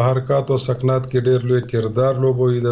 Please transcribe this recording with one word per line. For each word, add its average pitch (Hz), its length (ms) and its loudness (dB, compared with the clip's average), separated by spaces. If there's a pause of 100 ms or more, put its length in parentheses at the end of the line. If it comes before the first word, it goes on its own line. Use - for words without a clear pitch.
حرکات 131 440 0
او 135 60 2
سکنات 131 540 -2
کې 127 160 0
ډېر 127 120 4 (100)
لوی 127 120 2
کردار 117 540 -2
لوبوي. 127 440 2
د، 120 120 0